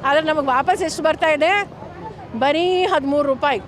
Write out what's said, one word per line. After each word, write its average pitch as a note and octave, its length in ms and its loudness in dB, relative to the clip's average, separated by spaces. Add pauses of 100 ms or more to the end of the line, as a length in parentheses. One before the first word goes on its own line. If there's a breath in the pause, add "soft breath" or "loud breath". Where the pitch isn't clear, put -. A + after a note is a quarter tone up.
ಆದರೆ D4 220 4
ನಮಗೆ D4+ 260 0
ವಾಪಸ್ C#4 320 2
ಎಷ್ಟು D#4 220 -6
ಬರ್ತಾ D#4+ 280 2
ಇದೆ? D#4 140 2 (920)
ಬರೀ D4+ 220 2 (280)
ಹದಿಮೂರು C#4+ 400 0
ರೂಪಾಯಿ. C4 340 0